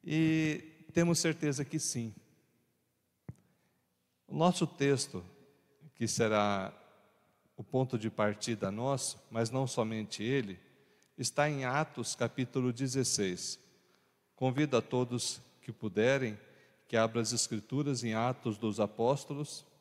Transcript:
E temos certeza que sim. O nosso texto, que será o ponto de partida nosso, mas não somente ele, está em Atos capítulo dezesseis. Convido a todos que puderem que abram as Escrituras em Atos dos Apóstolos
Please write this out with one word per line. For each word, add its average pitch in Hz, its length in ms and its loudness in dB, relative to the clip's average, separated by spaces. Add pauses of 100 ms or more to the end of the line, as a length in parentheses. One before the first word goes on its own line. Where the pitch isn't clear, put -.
E 160 880 0
temos 170 260 6
certeza 147 460 0
que 160 120 -6
sim. 117 380 -4 (2000)
O 143 100 -10
nosso 175 300 4
texto, 139 580 0 (720)
que 117 120 -2
será 104 640 2 (840)
o 110 60 -12
ponto 127 360 0
de 107 100 -2
partida 104 600 -2
nosso, 127 580 -4
mas 113 220 0
não 131 160 0
somente 110 560 -4
ele, 113 340 -2 (600)
está 143 320 0
em 139 160 -4
Atos 131 500 -2
capítulo 127 560 -2
dezesseis. 120 880 -2 (760)
Convido 131 420 2
a 113 40 6
todos 123 600 -2 (200)
que - 120 -12
puderem 110 680 0 (480)
que - 80 -4
abram 113 260 4
as 113 120 -2
Escrituras 123 720 -2
em 113 100 -2
Atos 113 440 -2
dos 110 220 -2
Apóstolos 139 840 -2 (160)